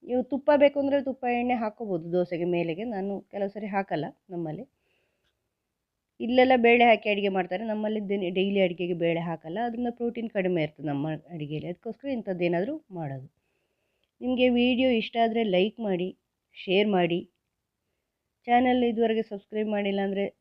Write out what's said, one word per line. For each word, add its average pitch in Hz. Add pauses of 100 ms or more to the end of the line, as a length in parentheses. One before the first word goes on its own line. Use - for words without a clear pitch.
ನೀವು 247
ತುಪ್ಪ 277
ಬೇಕು 285
ಅಂದ್ರೆ 277
ತುಪ್ಪ 269
ಎಣ್ಣೆ 240
ಹಾಕ್ಕೋಬೋದು 214
ದೋಸೆಗೆ 175
ಮೇಲೆಗೆ. 170
ನಾನು 202 (160)
ಕೆಲವು 196
ಸರಿ 208
ಹಾಕಲ್ಲ 190 (240)
ನಮ್ಮಲ್ಲಿ. 170 (1600)
ಇಲ್ಲೆಲ್ಲ 254
ಬೇಳೆ 233
ಹಾಕಿ 220
ಅಡಿಗೆ 202
ಮಾಡ್ತಾರೆ, 185
ನಮ್ಮಲ್ಲಿ 214
ದಿನ-, 196
ಡೈಲಿ 196
ಅಡಿಗೆಗೆ 175
ಬೇಳೆ 165
ಹಾಕಲ್ಲ. 165
ಅದರಿಂದ 240
ಪ್ರೋಟೀನ್ 233
ಕಡಿಮೆ 185
ಇರ್ತದೆ 151
ನಮ್ಮ 143 (240)
ಅಡಿಗೆಯಲ್ಲಿ. 151
ಅದಕ್ಕೋಸ್ಕರ 226
ಇಂಥದ್ದೇನಾದ್ರೂ 190 (160)
ಮಾಡೋದು. 139 (960)
ನಿಮಗೆ 247
ವಿಡಿಯೋ 247
ಇಷ್ಟ 226
ಆದ್ರೆ 233
ಲೈಕ್ 196
ಮಾಡಿ, 185 (480)
ಶೇರ್ 202
ಮಾಡಿ. 175 (1300)
ಚಾನೆಲ್ 247
ಇದುವರೆಗೆ 226
ಸಬ್ಸ್ಕ್ರೈಬ್ 214
ಮಾಡಿಲ್ಲ 202
ಅಂದ್ರೆ 196 (160)